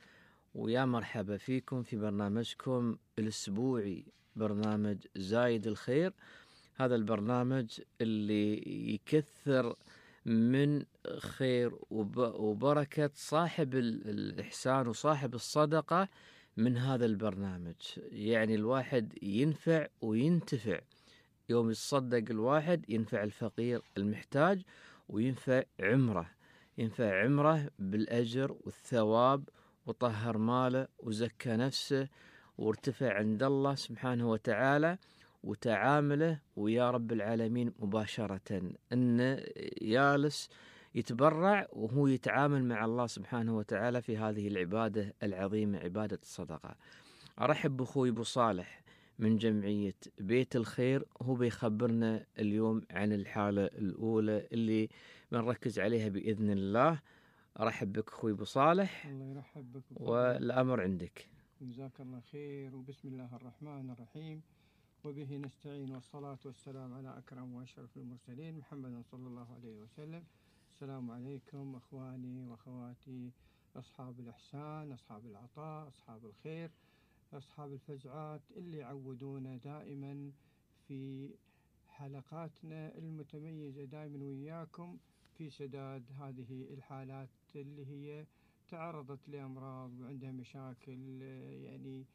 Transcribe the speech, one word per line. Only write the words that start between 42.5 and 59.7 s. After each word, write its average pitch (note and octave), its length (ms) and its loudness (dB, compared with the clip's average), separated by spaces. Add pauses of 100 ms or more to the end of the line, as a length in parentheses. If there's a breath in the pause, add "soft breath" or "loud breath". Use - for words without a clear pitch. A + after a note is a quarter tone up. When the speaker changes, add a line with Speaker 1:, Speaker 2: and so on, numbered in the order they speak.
Speaker 1:
مع A2 200 2
الله A#2+ 220 2
سبحانه A2+ 500 -2
وتعالى A2+ 440 0
في A2+ 160 -2
هذه G#2+ 300 0
العبادة G2+ 640 0 (100)
العظيمة، G2+ 560 0
عبادة F#2 420 -4
الصدقة. - 540 -10 (640 loud breath)
أرحب C#3 360 2
بأخوي B2+ 320 2
أبو A#2 140 0
صالح A2 600 0 (360 soft breath)
من A2 180 6
جمعية G#2 580 2 (240)
بيت A#2+ 360 2
الخير، B2+ 500 0 (160)
هو B2+ 140 0
بيخبرنا A2+ 920 2 (140)
اليوم A2 420 2 (100)
عن G2+ 220 0
الحالة G2+ 520 2
الأولى G#2+ 880 0
اللي A2 380 2 (420 loud breath)
بنركز A#2 480 -2
عليها G#2+ 300 2
بإذن G#2 400 0
الله. G#2+ 500 4 (600 soft breath)
أرحب G#2+ 340 0
بك G#2+ 160 -2
أخوي - 220 -2
أبو G#2 120 -4
صالح. E3 640 2
Speaker 2:
الله C3+ 200 -12
يرحب C3+ 480 -14